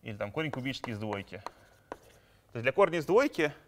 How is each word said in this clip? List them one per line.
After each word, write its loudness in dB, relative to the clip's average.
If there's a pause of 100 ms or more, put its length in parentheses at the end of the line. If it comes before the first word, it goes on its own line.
или -8
там -6
корень -4
кубический -6
из -6
двойки, -6 (480)
то -16
есть -6
для 2
корня 4
из -6
двойки 4 (160)